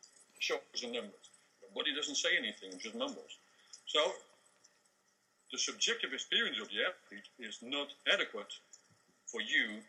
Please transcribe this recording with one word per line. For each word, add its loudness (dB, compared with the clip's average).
shows 2
the -4
numbers. -6
The -18
body 2
doesn't 0
say 6
anything, -2
it -10
just -6
mumbles. -4
So 4
the -2
subjective 0
experience 2
of -6
the 0
athlete -6
is -10
not -4
adequate 0
for -4
you 2